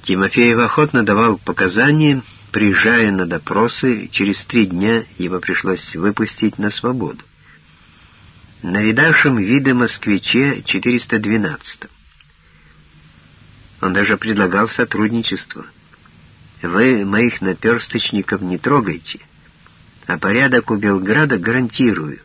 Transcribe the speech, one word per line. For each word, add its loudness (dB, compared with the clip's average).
Тимофеев 2
охотно 2
давал 2
показания, 2
приезжая 2
на -2
допросы, -2
через -2
три 2
дня 0
его -4
пришлось -4
выпустить -2
на -2
свободу. -6
На -4
видавшем 2
виды 2
москвиче 0
четыреста -2
двенадцатом. -4
Он -2
даже 2
предлагал 0
сотрудничество. -4
"Вы 2
моих 0
наперсточников -2
не -4
трогайте, -2
а -4
порядок 2
у 0
Белграда 2
гарантирую. 0